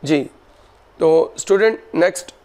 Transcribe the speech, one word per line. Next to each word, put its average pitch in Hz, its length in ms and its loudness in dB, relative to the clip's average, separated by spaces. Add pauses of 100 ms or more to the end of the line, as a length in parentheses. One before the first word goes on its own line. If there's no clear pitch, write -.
जी, 143 260 -2 (680)
तो 160 380 2
स्टूडेंट, 214 460 0 (120)
नेक्स्ट 180 500 -2